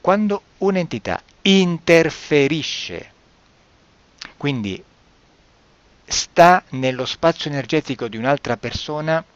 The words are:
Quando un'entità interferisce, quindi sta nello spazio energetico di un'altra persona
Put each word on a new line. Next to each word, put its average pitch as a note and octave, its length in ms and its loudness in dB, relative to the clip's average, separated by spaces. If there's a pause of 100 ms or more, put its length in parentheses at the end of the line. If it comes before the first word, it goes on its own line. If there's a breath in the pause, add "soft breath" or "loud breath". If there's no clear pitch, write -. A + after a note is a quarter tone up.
Quando G3+ 420 0 (160)
un'entità E3+ 640 -2 (200)
interferisce, D#3+ 1700 2 (1200)
quindi A2 460 -4 (1200)
sta - 580 4 (100)
nello C3 340 -4
spazio - 420 -2
energetico C#3 580 -4
di A2+ 120 -8
un'altra B2 400 -2
persona D#3 680 -6 (120)